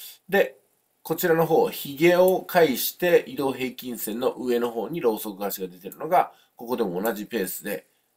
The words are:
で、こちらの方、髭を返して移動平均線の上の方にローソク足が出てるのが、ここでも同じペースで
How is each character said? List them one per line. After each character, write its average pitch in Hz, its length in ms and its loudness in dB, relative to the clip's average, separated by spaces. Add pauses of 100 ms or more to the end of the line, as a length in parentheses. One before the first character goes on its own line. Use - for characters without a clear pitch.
(280)
で、 185 300 2 (440)
こ - 140 -4
ち 180 120 -2
ら 165 60 6
の 165 120 4
方、 151 240 4
髭 156 480 2
を 185 240 6
返 156 360 2
し - 160 -6
て 175 340 4
移 131 80 -12
動 135 180 -2
平 127 180 -6
均 123 260 -12
線 113 220 -8
の 127 140 -2
上 123 260 -2
の 120 120 -2
方 113 180 -6
に 165 120 -6
ロ 110 140 2
ー - 20 -6
ソ 107 160 -8
ク 95 100 -10
足 98 180 -6
が 92 60 -8
出 87 120 -16
て 98 100 -14
る - 80 -18
の 151 100 -10
が、 170 260 0 (220)
こ 120 120 -18
こ 120 100 -4
で 117 60 0
も 90 180 -4
同 113 120 -2
じ 101 120 -12
ペ 104 180 -4
ー 92 40 -8
ス - 160 -10
で - 240 -8 (300)